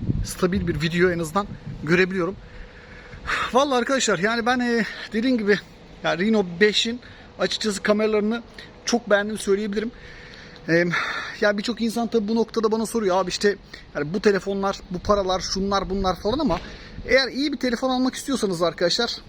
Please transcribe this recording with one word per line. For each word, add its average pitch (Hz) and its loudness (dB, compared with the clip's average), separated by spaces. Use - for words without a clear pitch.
stabil 185 0
bir 156 -2
video 175 4
en 170 -2
azından 170 -2
görebiliyorum. 180 2
Vallahi 262 4
arkadaşlar 226 2
yani 226 0
ben, 247 2
e, 233 2
dediğim 240 2
gibi 202 4
yani 165 2
Reno 214 4
beşin 226 2
açıkçası 196 -2
kameralarını 214 2
çok 233 -2
beğendiğimi 208 2
söyleyebilirim. 208 0
Ee, 170 6
ya 208 4
birçok 214 -4
insan 233 0
tabii 214 0
bu 226 0
noktada 220 0
bana 220 0
soruyor, 196 2
"Abi 185 2
işte - 2
yani 151 -4
bu 208 -2
telefonlar, 196 2
bu 175 -6
paralar, 190 2
şunlar 196 -2
bunlar" 190 0
falan 226 -2
ama 254 2
eğer 254 4
iyi 277 -2
bir 240 -4
telefon 254 0
almak 254 0
istiyorsanız 196 -2
arkadaşlar 175 2